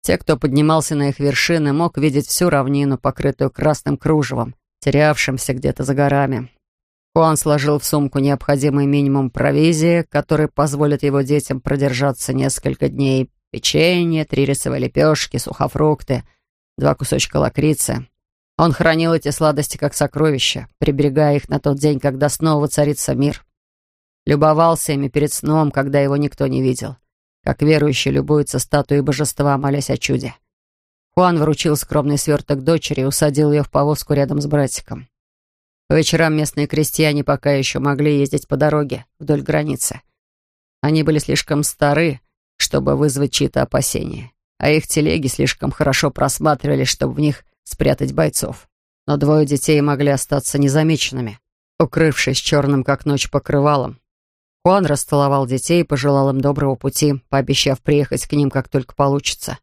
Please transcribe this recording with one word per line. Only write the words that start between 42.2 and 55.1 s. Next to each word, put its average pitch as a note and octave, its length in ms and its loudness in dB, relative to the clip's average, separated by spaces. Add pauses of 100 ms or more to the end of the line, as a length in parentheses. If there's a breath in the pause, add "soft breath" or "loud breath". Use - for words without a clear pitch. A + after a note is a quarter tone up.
чтобы C#3 360 0
вызвать C#3 380 0
чьи-то C3 300 -2
опасения, - 680 -4 (280)
а D3 120 0
их D#3 160 0
телеги D#3 400 0
слишком C3+ 460 -4
хорошо C#3+ 400 0
просматривались, C#3 720 0
чтобы B2+ 280 -4
в - 40 -6
них D3 260 -2 (200)
спрятать C#3 480 -2
бойцов. - 560 -4 (400)
Но D3 80 0
двое D3+ 280 4
детей C#3+ 360 2
могли C#3+ 300 2
остаться C#3 480 -2
незамеченными, C#3 840 0 (400)
укрывшись D3+ 580 0
чёрным C#3 460 0
как C#3 200 -2
ночь C#3+ 240 -2
покрывалом. C#3+ 720 0 (640)
Хуан F#3 220 4
расцеловал C#3 580 0